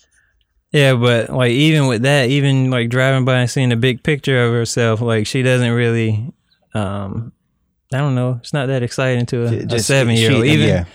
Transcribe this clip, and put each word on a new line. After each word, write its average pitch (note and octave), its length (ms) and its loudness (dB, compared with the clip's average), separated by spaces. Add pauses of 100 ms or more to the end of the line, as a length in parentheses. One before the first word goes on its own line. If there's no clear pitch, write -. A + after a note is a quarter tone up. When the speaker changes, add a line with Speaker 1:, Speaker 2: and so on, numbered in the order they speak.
(720)
Speaker 1:
yeah, C#3 240 4
but, A#2+ 340 2
like, B2+ 220 0
even D3 340 2
with A#2+ 160 0
that, C3+ 280 2
even, C3+ 420 0
like, A#2+ 180 -2
driving C3 340 0
by B2+ 180 0
and A#2+ 100 -2
seeing B2+ 200 0
a A#2 40 0
big A#2+ 260 -2
picture C#3 420 0
of A#2 80 0
herself, A#2 480 -2
like, A2+ 280 -2
she C3 160 -2
doesn't B2 280 2
really, A#2 600 -2 (400)
um, G2+ 580 -6 (600)
I C3 40 -2
don't C#3 180 0
know. B2 260 -2
It's - 120 -10
not C#3+ 160 -2
that C3+ 120 -2
exciting B2 460 -2
to A#2 180 -2
a, A#2 60 0
Speaker 2:
Ju-, A2+ 80 -2
Speaker 1:
a - 60 -6
Speaker 2:
just, A2 200 -2
Speaker 1:
seven-year-old. A#2 580 2
Speaker 2:
she, C#3+ 80 2
Speaker 1:
Even A2 160 4
Speaker 2:
yeah, F#2 280 0